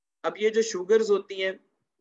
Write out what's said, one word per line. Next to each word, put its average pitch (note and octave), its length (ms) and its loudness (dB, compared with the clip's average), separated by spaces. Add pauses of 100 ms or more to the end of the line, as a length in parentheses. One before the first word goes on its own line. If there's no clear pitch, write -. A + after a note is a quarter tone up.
(240)
अब E3 160 -4
ये G#3+ 100 2
जो A3 140 2
sugars G3+ 460 0
होती G3 320 -2
हैं, F#3+ 180 -4 (420)